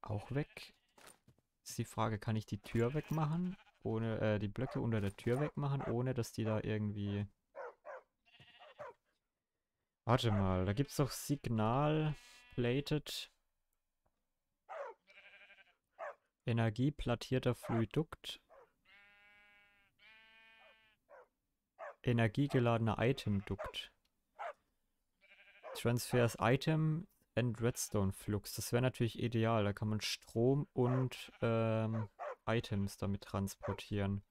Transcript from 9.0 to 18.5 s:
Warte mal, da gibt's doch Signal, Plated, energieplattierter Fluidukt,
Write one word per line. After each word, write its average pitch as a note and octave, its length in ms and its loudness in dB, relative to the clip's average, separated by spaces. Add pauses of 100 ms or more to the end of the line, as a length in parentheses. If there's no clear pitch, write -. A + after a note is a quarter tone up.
Warte A#2 240 4
mal, F#2+ 360 4
da G2+ 80 2
gibt's - 220 -2
doch C#3+ 140 2
Signal, C#3+ 1040 0 (400)
Plated, C3+ 760 -2 (3000)
energieplattierter B2 1120 0
Fluidukt, - 880 -2 (3500)